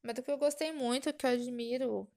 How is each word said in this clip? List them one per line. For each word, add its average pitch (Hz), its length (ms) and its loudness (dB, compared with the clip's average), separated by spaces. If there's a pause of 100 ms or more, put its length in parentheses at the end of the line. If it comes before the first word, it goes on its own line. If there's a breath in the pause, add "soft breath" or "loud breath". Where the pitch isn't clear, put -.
Mas 233 160 -4
o 254 40 -2
que 269 80 -6
eu 285 80 2
gostei 294 340 2
muito, 269 400 2
que 294 140 -2
eu 254 40 4
admiro 240 880 -2